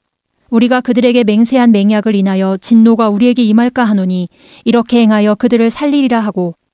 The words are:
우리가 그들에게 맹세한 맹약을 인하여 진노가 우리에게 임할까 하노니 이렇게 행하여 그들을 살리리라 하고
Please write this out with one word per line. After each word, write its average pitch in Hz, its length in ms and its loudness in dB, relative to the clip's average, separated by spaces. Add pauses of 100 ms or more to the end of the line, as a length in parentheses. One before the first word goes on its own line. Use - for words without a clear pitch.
(500)
우리가 240 300 0
그들에게 247 460 0
맹세한 233 480 2
맹약을 208 420 0
인하여 190 400 -2
진노가 226 540 2
우리에게 240 340 0
임할까 240 400 0
하노니 185 460 -2 (340)
이렇게 233 380 0
행하여 214 340 2
그들을 226 340 0
살리리라 269 520 -2
하고 185 340 -6 (180)